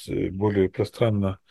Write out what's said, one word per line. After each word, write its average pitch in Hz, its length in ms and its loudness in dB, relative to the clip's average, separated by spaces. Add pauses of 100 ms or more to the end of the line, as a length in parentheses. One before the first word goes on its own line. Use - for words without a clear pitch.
э, 92 220 -2
более 98 400 2
пространно 104 680 0 (120)